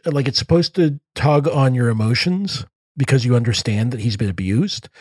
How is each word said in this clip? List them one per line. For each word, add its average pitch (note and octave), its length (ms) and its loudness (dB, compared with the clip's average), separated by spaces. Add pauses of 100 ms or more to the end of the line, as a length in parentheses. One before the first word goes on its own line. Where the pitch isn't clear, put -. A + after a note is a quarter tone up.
like, C#3+ 220 0
it's - 100 -2
supposed - 380 2
to D3+ 220 2 (160)
tug D3 340 2
on C3+ 260 2
your B2 140 2
emotions A#2+ 760 -2 (320)
because C3 280 2
you B2 120 2
understand A2+ 560 0
that G#2+ 80 -8
he's A2 160 -2
been G#2 140 -2
abused, G2 580 -4 (120)